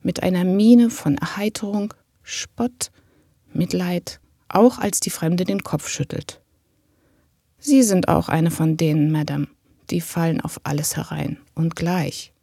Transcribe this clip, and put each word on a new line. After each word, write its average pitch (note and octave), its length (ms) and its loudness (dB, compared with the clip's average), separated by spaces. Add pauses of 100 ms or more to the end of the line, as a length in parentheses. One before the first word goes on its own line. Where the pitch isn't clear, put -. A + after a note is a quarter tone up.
mit F#3 200 -4
einer F3+ 200 0
Miene A3 460 6
von C#3+ 280 -2
Erheiterung, G#3 760 -6 (300)
Spott, - 680 -8 (640)
Mitleid, F3+ 680 -4 (260)
auch A#3 300 4
als G3 220 -2
die - 100 -4
Fremde E3+ 340 -2
den G3 200 2
Kopf - 260 -4
schüttelt. - 520 -8 (1200)
"Sie C4+ 240 6
sind G3 240 2
auch E3 220 0
eine D#3+ 220 2
von D#3+ 260 0
denen, D#3 340 2
Madame, D3 360 -2 (420)
die F3 120 -2
fallen E3 380 -2
auf - 240 -10
alles D3 320 -4
herein D#3 440 -6 (160)
und D#3+ 200 -2
gleich. E3 560 -4 (120)